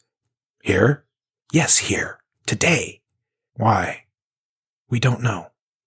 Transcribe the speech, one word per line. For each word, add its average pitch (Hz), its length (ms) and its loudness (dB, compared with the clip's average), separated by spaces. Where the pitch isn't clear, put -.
"Here?" 120 420 2
"Yes, 156 260 2
here. - 420 -4
Today." - 560 0
"Why?" 107 500 -2
"We 123 100 -2
don't 120 240 0
know." 101 260 -4